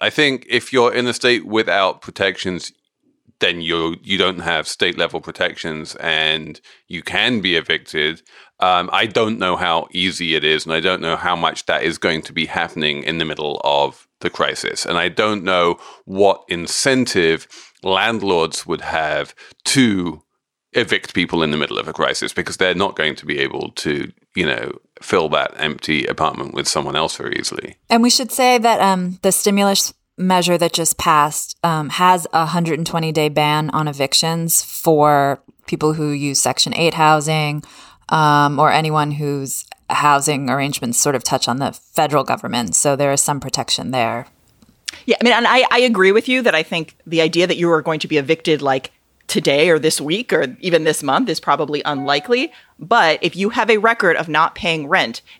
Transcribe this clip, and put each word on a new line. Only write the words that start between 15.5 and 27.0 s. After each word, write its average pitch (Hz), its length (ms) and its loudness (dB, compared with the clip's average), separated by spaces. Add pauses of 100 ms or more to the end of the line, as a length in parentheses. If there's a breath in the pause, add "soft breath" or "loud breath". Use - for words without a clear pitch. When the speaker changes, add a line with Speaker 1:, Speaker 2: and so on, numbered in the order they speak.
Speaker 1:
what 98 420 0
incentive 87 1000 0 (360 loud breath)
landlords 95 840 -2
would 80 140 -4
have 76 540 -4 (300 loud breath)
to 95 580 0 (500)
evict 110 400 -2
people 85 300 0
in 78 80 0
the 76 80 -2
middle 60 200 -4
of 67 80 -6
a 78 60 -8
crisis, 71 400 -2
because - 240 -6
they're 92 180 2
not 95 220 -2
going 76 200 -2
to 76 100 -18
be 73 140 -4
able 69 320 -4
to, 71 380 -4 (240)
you 90 120 0
know, 60 260 -4 (300)
fill 85 260 2
that 73 300 0
empty 76 480 -2
apartment 69 480 -4
with 73 120 -4
someone 71 300 -2
else 80 180 -2